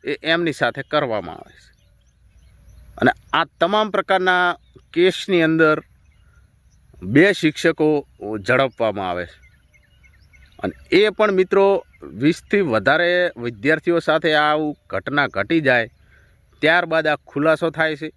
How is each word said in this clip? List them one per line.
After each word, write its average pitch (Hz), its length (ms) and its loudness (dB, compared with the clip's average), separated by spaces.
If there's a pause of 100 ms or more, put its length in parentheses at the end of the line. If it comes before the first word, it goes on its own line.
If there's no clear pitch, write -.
એ 143 180 -6
એમની 165 300 -2
સાથે 135 300 -4
કરવામાં 110 540 -4
આવે - 160 -20
છે. - 320 -20 (1120)
અને 127 120 2 (220)
આ 160 120 0
તમામ 208 460 -2
પ્રકારના 180 680 0 (360)
કેસની 175 500 0
અંદર 160 400 2 (1200)
બે 143 300 4
શિક્ષકો 151 760 -2 (400)
ઝડપવામાં 113 640 0
આવે 87 160 -6
છે. - 200 -20 (1120)
અને - 380 -4
એ 208 140 4
પણ 208 220 0
મિત્રો, 196 540 2 (160)
વીસથી 131 580 -2
વધારે 165 760 0
વિદ્યાર્થીઓ 135 600 -2
સાથે 160 360 0
આવું 151 420 0 (140)
ઘટના 135 360 -2
ઘટી 107 340 -2
જાય, 123 300 2 (720)
ત્યારબાદ 160 460 2
આ 151 100 0
ખુલાસો 156 540 0
થાય 156 260 -4
છે. 156 200 -12